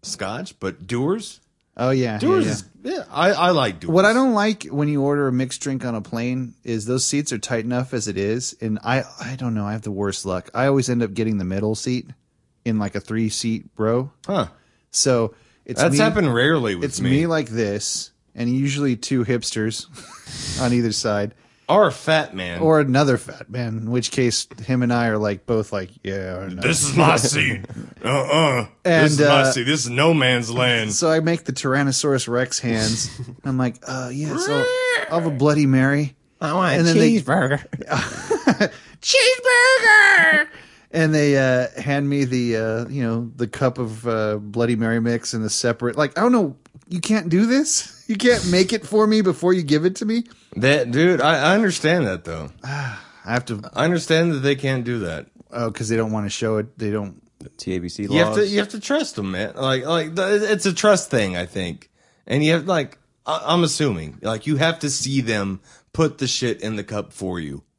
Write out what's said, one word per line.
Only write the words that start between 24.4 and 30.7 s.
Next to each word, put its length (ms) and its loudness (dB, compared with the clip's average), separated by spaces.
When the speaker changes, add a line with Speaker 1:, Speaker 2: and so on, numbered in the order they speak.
Speaker 2:
him 180 0
and 100 0
I 140 0
are, 100 0
like, 300 -4
both 260 -2
like, 160 -6
"Yeah, 460 -6
I 40 -10
know." 80 -10
Speaker 1:
This 220 0
is 120 -2
my 200 6
seat. 460 0
Speaker 2:
<laughs> 220 -16
Speaker 1:
Uh-uh. 640 2
Speaker 2:
And, 200 6
Speaker 1:
This 80 4
is 60 0
my 60 6
Speaker 2:
uh, 100 4
Speaker 1:
seat. 120 -2
This 220 0
is 40 -6
no 240 4
man's 380 2
land. 420 0